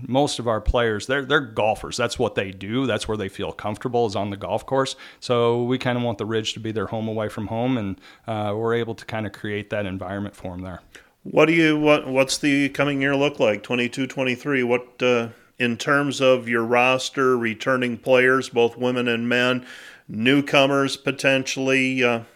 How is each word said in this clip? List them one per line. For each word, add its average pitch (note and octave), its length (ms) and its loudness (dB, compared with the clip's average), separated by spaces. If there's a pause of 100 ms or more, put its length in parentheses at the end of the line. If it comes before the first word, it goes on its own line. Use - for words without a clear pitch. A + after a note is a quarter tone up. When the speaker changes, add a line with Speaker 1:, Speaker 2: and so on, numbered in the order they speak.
Speaker 1:
Most C3 380 0
of A#2 80 -6
our A2 120 0
players, A2 460 0
they're, C3+ 180 -2
they're D3 160 2
golfers. A2 560 -2
That's A#2+ 220 -2
what A2+ 160 0
they G2 160 -4
do. G#2 380 -4
That's G#2+ 200 -2
where A2 100 -4
they G2 120 -6
feel F2 220 -6
comfortable A#2 560 -2
is G2+ 80 -6
on G2+ 160 -4
the G2 60 -8
golf G2+ 280 -6
course. C3+ 300 -2 (240)
So A#2+ 460 2
we B2+ 120 0
kinda B2 240 -2
want A#2+ 160 -2
the G#2+ 80 -6
Ridge A2 280 -2
to - 60 -16
be A2 120 -6
their G#2+ 160 -4
home A2 200 -6
away A2 220 -4
from A2 160 -8
home, A#2+ 320 -2
and, G2 240 -6 (240)
uh, G#2 300 -4
we're A2+ 180 -2
able A2+ 220 -2
to - 100 -16
kinda A2 240 -6
create G#2 400 -8
that G#2 160 -2
environment F#2+ 500 -8
for F#2 180 -12
'em F2+ 80 -12
there. F#2 200 -12 (420)
Speaker 2:
What D#3 220 4
do D#3+ 80 4
you, D#3 260 4
what, D3+ 260 4
what's C3+ 320 2
the C#3+ 300 2
coming C#3 340 -2
year C#3 140 2
look C#3+ 240 0
like, G#2+ 240 2
twenty-two, B2 440 -2
twenty-three? C3 560 -2
What, A#2+ 380 -2
uh, A#2+ 280 2 (280)
in A#2+ 200 0
terms C#3+ 420 0
of B2+ 300 4
your A#2 160 0
roster, B2+ 720 2
returning A#2+ 600 -2
players, B2+ 520 4
both A#2 280 2
women B2 300 0
and A#2 220 -2
men, B2 360 2 (440)
newcomers C#3 880 2
potentially, C3+ 1080 0
uh, A#2 200 0 (120)